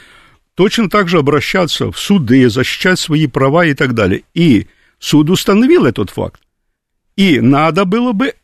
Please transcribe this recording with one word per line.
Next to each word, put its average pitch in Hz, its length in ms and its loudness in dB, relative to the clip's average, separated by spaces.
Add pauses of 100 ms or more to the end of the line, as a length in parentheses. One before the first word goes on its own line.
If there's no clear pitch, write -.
(560)
точно 196 340 0
так 202 200 -2
же 180 80 2
обращаться 143 720 -2
в - 80 -14
суды, 127 500 2
защищать 131 500 -2
свои 156 280 -2
права 139 380 0
и 147 80 0
так 135 200 -2
далее. 98 280 0 (120)
И 139 340 2 (320)
суд 151 300 0
установил 226 560 2
этот 113 260 -2
факт. - 280 -10 (800)
И 175 240 2
надо 151 440 2
было 233 280 -2
бы 233 200 -2 (100)